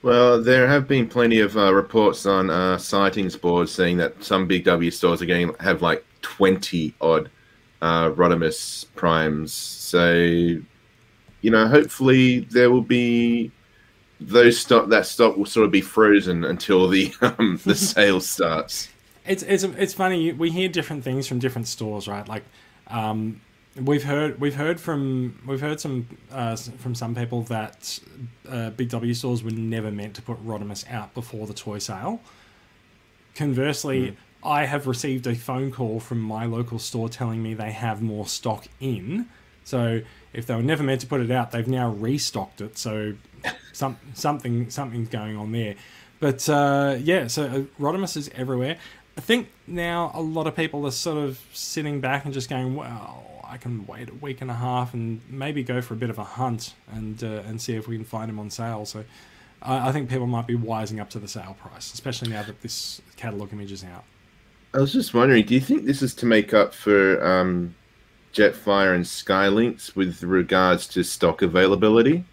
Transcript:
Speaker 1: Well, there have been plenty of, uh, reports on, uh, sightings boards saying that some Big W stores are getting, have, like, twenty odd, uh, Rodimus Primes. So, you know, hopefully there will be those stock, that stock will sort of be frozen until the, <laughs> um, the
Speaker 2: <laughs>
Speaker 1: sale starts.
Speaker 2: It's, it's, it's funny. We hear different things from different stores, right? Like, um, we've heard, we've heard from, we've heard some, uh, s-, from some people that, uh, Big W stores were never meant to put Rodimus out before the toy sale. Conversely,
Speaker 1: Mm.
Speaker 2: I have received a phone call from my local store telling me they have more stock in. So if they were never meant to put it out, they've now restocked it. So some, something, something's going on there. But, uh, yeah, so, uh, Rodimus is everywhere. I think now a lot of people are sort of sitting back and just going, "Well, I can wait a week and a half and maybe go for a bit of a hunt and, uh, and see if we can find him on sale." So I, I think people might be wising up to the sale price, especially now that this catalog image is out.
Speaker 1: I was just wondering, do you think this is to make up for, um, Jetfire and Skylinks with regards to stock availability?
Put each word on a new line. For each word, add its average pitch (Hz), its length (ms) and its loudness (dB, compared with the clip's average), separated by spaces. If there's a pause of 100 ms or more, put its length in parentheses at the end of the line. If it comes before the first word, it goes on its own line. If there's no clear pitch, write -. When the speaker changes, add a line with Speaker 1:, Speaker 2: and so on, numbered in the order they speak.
Speaker 1:
Well, 123 400 6
there 127 280 6
have 139 180 4
been 131 220 2
plenty 117 320 4
of, 104 160 2
uh, 98 180 6
reports 101 500 4
on, 95 260 4
uh, 92 280 2
sightings 98 560 0
boards 87 380 2
saying 87 240 2
that - 260 -2
some 95 240 0
Big 90 180 2
W 85 280 4
stores 85 280 2
are 90 40 -4
getting, 87 340 2
have, 87 240 0
like, 82 220 0 (180)
twenty 92 760 0
odd, 78 280 2 (540)
uh, 82 280 2
Rodimus 85 840 2
Primes. 78 580 0
So, - 640 0
you - 1400 0
know, 110 160 6
hopefully 127 760 6 (100)
there 123 200 6
will 127 100 6
be 120 680 2 (720)
those 117 400 8
stock, 113 300 6
that 107 160 6
stock 113 300 4
will 101 100 0
sort 110 200 4
of 90 60 2
be 98 80 6
frozen 98 640 4
until 92 420 4
the, 95 300 4
<laughs> - 40 -4
um, 113 440 0
the - 100 4
Speaker 2:
<laughs> - 0 -
Speaker 1:
sale 101 460 2
starts. - 680 -4 (380)
Speaker 2:
It's, 196 160 -2
it's, 190 220 0
it's 190 300 -4
funny. 180 380 0
We 160 200 -2
hear 185 160 -2
different 160 340 -6
things 131 240 -4
from 123 140 -4
different 117 260 -4
stores, 104 400 -8
right? 101 220 -10
Like, 104 160 -10 (420)
um, 110 540 -4 (400)
we've 139 220 0
heard, 143 380 -2
we've 139 160 -2
heard 160 240 -2
from, 135 680 -4
we've 135 140 -6
heard 151 180 -6
some, 127 300 -6 (240)
uh, 120 200 -4
s-, 117 160 -10 (100)
from 123 180 -8
some 117 180 -6
people 120 280 -6
that, 110 580 -10 (480)
uh, 117 220 -6
Big 120 180 -4
W 120 260 -4
stores 120 300 -4
were 113 80 -6
never 113 400 -6
meant 104 220 -10
to - 80 -18
put 113 220 -12
Rodimus 101 460 -10
out 107 240 -12
before 113 320 -12
the 101 80 -12
toy 104 240 -12
sale. 123 420 -10 (1160)
Conversely, 135 760 -2
Speaker 1:
Mm. 101 60 -16 (260)
Speaker 2:
I 147 240 0
have 139 200 -4
received 131 400 -4
a 120 80 -2
phone 131 380 -6
call 113 280 -6
from 117 200 -6
my 110 240 -6
local 117 340 -6
store 113 300 -6
telling 113 340 -6
me 110 120 -6
they 107 180 -8
have 110 280 -6
more 107 260 -6
stock - 400 -6 (140)
in. 131 460 -6 (380)
So 117 360 -2 (320)
if 117 140 -10
they 123 80 -4
were 113 80 -2
never 151 220 0
meant 135 180 0
to 131 60 -14
put 139 120 -2
it 117 100 -2
out, 123 200 -2
they've 113 160 -4
now 123 240 -2
restocked 110 720 -6
it. 107 180 -12
So 107 360 -6 (580)
some, 131 260 -8 (160)
something, 123 560 -4
something's 120 380 -8
going 107 280 -8
on 107 140 -8
there. 110 240 -6 (460)
But, 135 280 -2
uh, 139 520 2
yeah, 156 260 0
so, 147 180 -4
uh, 135 380 -6
Rodimus 170 340 -4
is 147 180 -10
everywhere. 131 440 -6 (380)
I - 40 -14
think 233 280 0 (180)
now 175 480 -4
a 160 80 -8
lot 160 240 -4
of 156 80 -6
people 147 320 -4
are 135 60 -4
sort 151 260 -6
of 135 220 -6 (120)
sitting 147 480 -8
back 135 240 -4
and 143 80 -8
just 131 160 -8
going, 131 280 -6
"Well, - 680 -16
I - 120 -16
can 120 300 -10
wait 120 220 -16
a - 60 -20
week 135 260 -12
and 131 100 -10
a 120 40 -6
half 123 400 -4
and 113 340 -8
maybe 135 360 -6
go 123 180 -4
for 120 120 -10
a - 20 -10
bit 117 140 -6
of 110 80 -10
a 104 60 -10
hunt 117 500 -6 (180)
and, 107 320 -10
uh, 107 220 -8
and 110 140 -10
see 117 140 -6
if 110 140 -8
we 117 80 -8
can 110 80 -10
find 113 260 -10
him 107 80 -10
on 107 120 -12
sale." 113 360 -10
So 107 180 -14 (560)
I, 131 280 -2
I 135 40 0
think 143 160 -4
people 123 200 -4
might 117 180 -4
be 120 80 -2
wising 110 460 -6
up 104 100 -12
to - 80 -12
the 101 80 -14
sale 98 340 -14
price, - 320 -18
especially 123 360 -8
now 107 160 -8
that 104 180 -18
this - 400 -12 (140)
catalog 101 360 -10
image 101 200 -12
is 95 100 -14
out. 92 220 -18 (720)
Speaker 1:
I 135 60 2
was 139 120 2
just 135 220 -2
wondering, 120 320 6
do 113 80 2
you 131 60 6
think 175 260 0
this 139 160 -2
is 131 140 -2
to 120 100 -4
make 107 260 4
up 104 220 4
for, 98 500 4
um, 90 500 0 (600)
Jetfire 98 600 4
and 87 100 0
Skylinks 98 920 0
with 92 260 -2
regards 90 640 2
to 90 140 -2
stock - 380 0
availability? 107 920 4